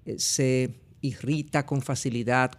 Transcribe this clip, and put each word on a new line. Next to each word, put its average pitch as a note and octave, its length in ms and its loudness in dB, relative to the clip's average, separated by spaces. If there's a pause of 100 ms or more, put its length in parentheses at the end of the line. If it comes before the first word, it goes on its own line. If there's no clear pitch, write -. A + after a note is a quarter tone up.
eh, - 140 -6
se B2+ 600 2 (220)
irrita D3 640 -2
con C#3 160 0
facilidad B2 760 0